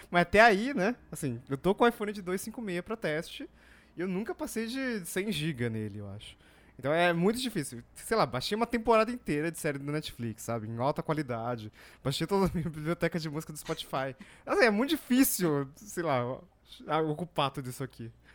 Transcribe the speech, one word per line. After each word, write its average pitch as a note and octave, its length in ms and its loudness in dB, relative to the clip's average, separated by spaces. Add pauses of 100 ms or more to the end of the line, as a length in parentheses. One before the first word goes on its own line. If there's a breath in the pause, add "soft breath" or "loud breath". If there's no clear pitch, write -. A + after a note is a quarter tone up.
(100)
Mas F3 120 6
até G3+ 180 6
aí, A#3 340 8
né, G#3 220 2 (160)
assim, B2 360 -4
eu C#3 80 -2
tô F#3 200 2
com A#3+ 80 4
o - 20 8
iPhone G#3+ 260 0
de G#3 80 -10
dois F#3 200 -4
cinco A3+ 200 -10
meia F3+ 220 -4
pra A3 140 -8
teste E3+ 520 -4 (480 soft breath)
e D#3 40 -6
eu F#3 80 -2
nunca G3+ 260 -4
passei A3+ 320 -6
de A#3 400 -4
cem G3 240 -4
giga D3 400 -2
nele, G#2+ 300 -6
eu G2+ 100 -10
acho. - 260 -14 (420 soft breath)
Então C#3+ 140 -2
é E3+ 200 4
muito G3 280 2
difícil. C#3+ 420 -6 (120)
Sei - 220 -2
lá, F3+ 100 6
baixei B2+ 300 -2
uma A3+ 100 2
temporada A3+ 460 4
inteira D#3 400 -2
de - 60 -8
série C#3+ 200 -2
do C#3+ 140 -6
Netflix, A#2+ 500 -6
sabe? A2+ 260 -4
Em A2+ 100 -6
alta D3 240 0
qualidade. A#2+ 720 -4 (300 loud breath)
Baixei D3 240 -2
toda G3 200 4
a - 80 2
minha E3+ 140 -2
<laughs> - 20 -6
biblioteca D#3+ 480 -2
de D#3+ 120 -6
música D#3 220 -8
do D3+ 60 -12
Spotify. C3+ 580 -6 (300 loud breath)
Assim, E4 180 4
é A3+ 60 8
muito A#3 200 2
difícil, F3+ 840 2
sei - 260 -10
lá, C3 380 0 (680)
ocupar D3+ 400 -2
tudo C3 200 -8
isso C3+ 140 -8
aqui. A#2 260 -12 (240 soft breath)